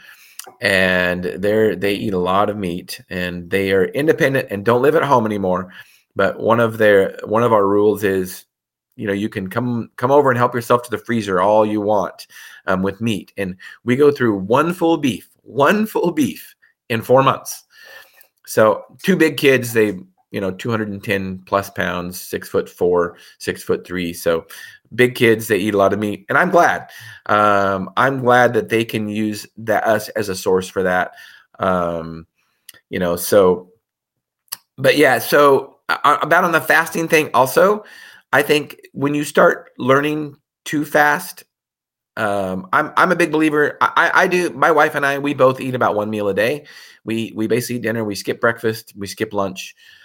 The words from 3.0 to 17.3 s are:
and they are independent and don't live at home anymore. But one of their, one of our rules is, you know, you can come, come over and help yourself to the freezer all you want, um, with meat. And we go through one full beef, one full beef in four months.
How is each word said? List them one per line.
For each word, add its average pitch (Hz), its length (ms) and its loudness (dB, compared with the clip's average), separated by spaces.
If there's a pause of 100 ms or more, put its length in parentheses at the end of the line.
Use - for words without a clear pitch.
and 87 400 -8
they 98 220 0
are 95 140 2
independent 143 640 0
and 101 140 -6
don't 117 160 2
live 147 140 4
at 160 80 2
home 131 240 2
anymore. 92 480 -2 (400)
But 98 260 0
one 113 200 2
of 113 180 0
their, 104 460 4
one 110 180 0
of 120 100 2
our 101 140 4
rules 104 380 2
is, 95 400 -4 (500)
you 117 140 -8
know, 98 40 -2
you 101 160 -4
can 95 220 -8
come, 120 460 -4
come 127 160 -2
over 139 180 4
and 120 80 0
help 123 160 0
yourself 120 300 0
to - 60 -18
the 107 80 -4
freezer 101 420 -2
all 107 260 4
you 107 140 -2
want, 101 480 -4 (380)
um, 92 160 0
with 95 180 -4
meat. 113 360 -4
And 92 200 -6 (280)
we 123 120 0
go 143 160 6
through 113 260 0
one 127 340 0
full 170 260 0
beef, 131 300 -4 (140)
one 143 420 0
full 175 280 -2
beef 135 420 -4 (340)
in 113 140 -4
four 131 220 4
months. - 400 -4 (840)